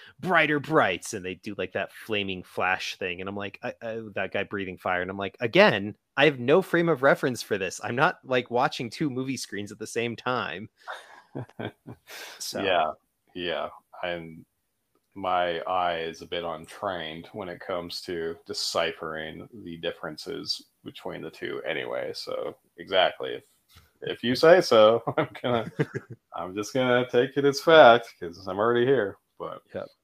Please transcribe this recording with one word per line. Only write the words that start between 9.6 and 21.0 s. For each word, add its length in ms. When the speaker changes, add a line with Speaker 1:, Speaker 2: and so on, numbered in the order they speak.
Speaker 1:
at 80
the 80
same 280
time." 540
Speaker 2:
<laughs> 360
Speaker 1:
So. 240
Speaker 2:
Yeah, 280
yeah. 360
And 420
my 460
eye 380
is 220
a 60
bit 160
untrained 880
when 160
it 100
comes 420
to 440
deciphering 1040
the 140
differences 840
between 380